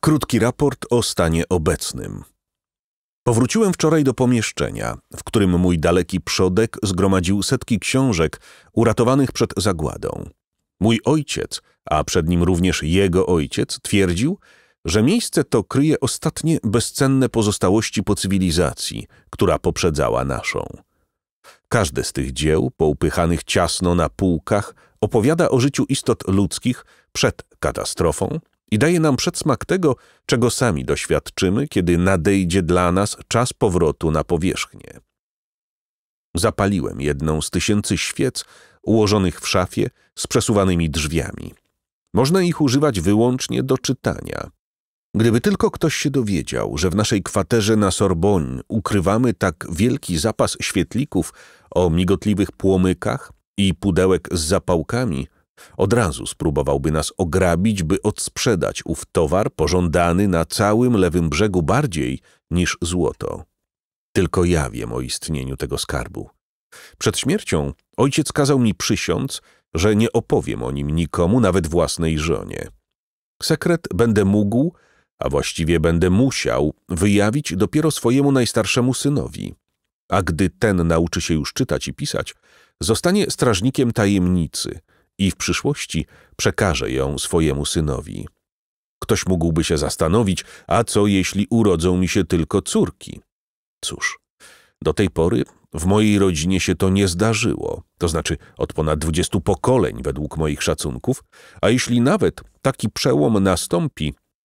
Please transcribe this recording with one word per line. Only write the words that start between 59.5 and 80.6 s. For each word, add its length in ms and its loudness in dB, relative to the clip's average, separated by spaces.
pożądany 760 2
na 160 2
całym 520 2
Lewym 320 2
Brzegu 340 0
bardziej 580 -2
niż 320 0
złoto. 600 -4
Tylko 320 2
ja 260 2
wiem 220 -8
o 80 -4
istnieniu 560 -6
tego 220 -6
skarbu. 520 -8
Przed 200 -2
śmiercią 540 -2
ojciec 360 0
kazał 260 2
mi 160 2
przysiąc, 680 -4
że 220 4
nie 160 2
opowiem 500 -2
o 80 -4
nim 200 -4
nikomu, 500 2
nawet 260 2
własnej 520 0
żonie. 500 -4
Sekret 520 -2
będę 300 4
mógł, 500 2
a 100 -4
właściwie 520 0
będę 300 2
musiał, 640 0
wyjawić 680 0
dopiero 340 2
swojemu 420 2
najstarszemu 600 2
synowi. 600 -4
A 120 2
gdy 280 0
ten 360 2